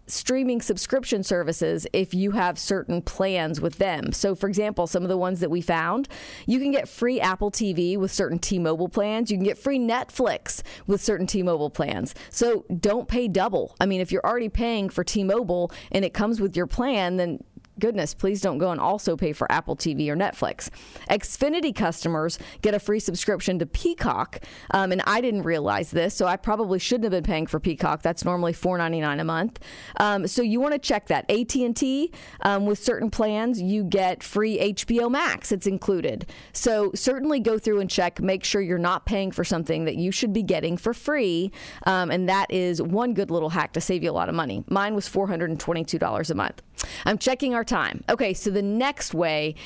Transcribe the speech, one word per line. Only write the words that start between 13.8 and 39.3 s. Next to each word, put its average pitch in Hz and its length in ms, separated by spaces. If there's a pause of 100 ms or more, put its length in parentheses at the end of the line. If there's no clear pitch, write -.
I 185 60
mean, 190 140
if 180 120
you're 185 120
already 226 260
paying 226 380
for 185 140
T-Mobile 190 680 (180)
and 196 140
it 175 100
comes 226 260
with 190 160
your 170 120
plan, 208 480
then 175 260 (360)
goodness, 202 340
please 196 300
don't 185 160
go 180 120
and 165 80
also 180 380
pay 151 160
for - 180
Apple 147 240
T 156 200
V 147 160
or 147 40
Netflix. - 540 (420)
Xfinity 294 640
customers 165 640 (220)
get 208 140
a 208 40
free 208 220
subscription 185 580
to 170 80
Peacock, - 720 (320)
um, 190 200
and 185 140
I 220 160
didn't 214 200
realize 165 480
this, 170 240
so 180 120
I 180 100
probably 208 420
shouldn't 226 260
have 208 80
been 175 120
paying 156 220
for 156 120
Peacock. 151 440
That's 170 240
normally 175 260
four 180 240
ninety-nine 160 440
a 156 40
month. 165 340 (380)
Um, 208 300
so 240 160
you 226 180
wanna 294 180
check 226 280
that. 147 240
A 226 140
T 247 200
and 240 100
T, 277 380 (300)
um, 202 240
with 208 120
certain 226 320
plans, 220 500
you 196 240
get 185 380
free 214 360
H 202 280
B 233 140
O 240 80
Max. 285 420
It's 196 160
included. 185 600 (260)
So 214 420
certainly 269 460
go 220 180
through 208 220
and 190 80
check. 175 320
Make 190 240
sure - 160
you're 180 180
not 175 280
paying 196 260